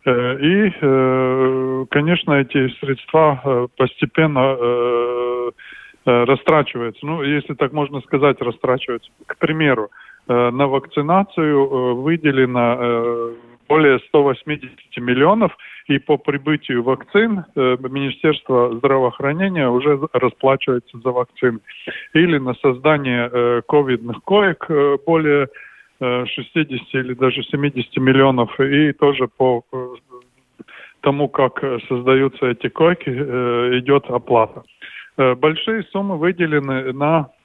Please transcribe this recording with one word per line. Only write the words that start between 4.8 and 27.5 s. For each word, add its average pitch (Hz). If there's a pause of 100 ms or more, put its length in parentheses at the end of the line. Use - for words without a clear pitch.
э, 120
растрачиваются. 131
Ну, 160
если 143
так 131
можно 143
сказать, 139
растрачиваются. 123 (140)
К -
примеру, 143 (380)
э, 120
на 135
вакцинацию, 151
э, 127
выделено, 131
э, 117 (340)
более 147
ста -
восьмидесяти 139
миллионов, 143 (360)
и 139
по 147
прибытию 139
вакцин, 196 (120)
э, 127
Министерство 131
здравоохранения 139
уже 135
за-, 143
расплачивается -
за 127
вакцины. 123 (540)
Или 165
на 127
создание, 131
э, 120
ковидных 123
коек, 196
э, 143
более, 147 (520)
э, 123
шестидесяти 135
или 127
даже 127
семидесяти 139